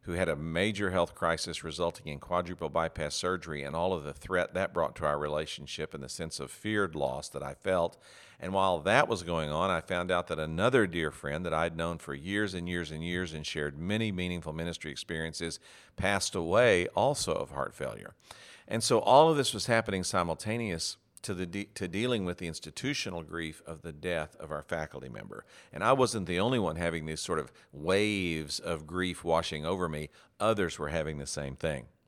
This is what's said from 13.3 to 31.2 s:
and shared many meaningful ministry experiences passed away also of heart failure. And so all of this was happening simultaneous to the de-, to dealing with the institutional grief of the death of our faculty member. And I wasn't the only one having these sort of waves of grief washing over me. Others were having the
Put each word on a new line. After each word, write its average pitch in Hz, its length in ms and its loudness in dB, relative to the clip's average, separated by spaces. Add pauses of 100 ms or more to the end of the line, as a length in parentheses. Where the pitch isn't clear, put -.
and 78 100 -6
shared 73 320 -4
many 104 340 -2
meaningful 87 440 -4
ministry 82 360 -6
experiences 80 720 -6 (360)
passed 98 380 2
away 95 520 6 (100)
also 113 380 2
of - 160 -2
heart 69 240 -4
failure. 53 400 -8 (520)
And 113 160 0
so 117 180 6
all 139 280 10
of 165 80 6
this 135 160 2
was 101 140 -4
happening 107 380 2
simultaneous 92 920 -2 (260)
to 104 120 -6
the 90 120 -2
de-, 98 280 -6
to 95 140 -4
dealing 107 360 0
with 87 140 -2
the 90 80 -6
institutional 85 760 -6
grief 82 440 -6
of 78 160 -12
the 82 100 -8
death 78 460 -2
of 78 120 -12
our 73 120 -4
faculty 71 460 -6
member. 50 360 -12 (280)
And 82 100 -6
I 113 100 6
wasn't 113 340 4
the 87 140 0
only 123 180 2
one 82 180 0
having 82 300 -2
these 78 140 -4
sort 85 180 -2
of 64 140 -6 (200)
waves 87 840 0
of 80 280 -4
grief 90 380 -2
washing 80 420 0
over 90 220 0
me. 76 220 -4 (300)
Others 101 380 2
were 76 100 -4
having 78 300 -2
the 71 80 -8